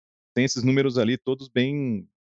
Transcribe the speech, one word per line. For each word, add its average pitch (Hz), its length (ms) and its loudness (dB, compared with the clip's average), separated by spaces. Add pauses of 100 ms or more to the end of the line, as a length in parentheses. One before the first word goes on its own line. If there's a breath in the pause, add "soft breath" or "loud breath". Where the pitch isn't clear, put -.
(340)
Tem 123 100 2
esses 131 200 -2
números 131 340 2
ali 120 200 2
todos 135 300 -6
bem, 123 600 -2 (220)